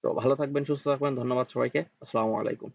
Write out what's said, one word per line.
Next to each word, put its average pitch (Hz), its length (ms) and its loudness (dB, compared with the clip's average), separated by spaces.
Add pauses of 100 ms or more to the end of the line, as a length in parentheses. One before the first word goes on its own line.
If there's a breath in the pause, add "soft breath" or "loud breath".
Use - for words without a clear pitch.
তো - 40 2 (120)
ভালো 131 200 4
থাকবেন, 143 240 0
সুস্থ 143 280 -2
থাকবেন, 139 280 0
ধন্যবাদ 123 340 0
সবাইকে, 123 260 0 (220)
আসসালামু 110 380 0
আলাইকুম। 110 340 -4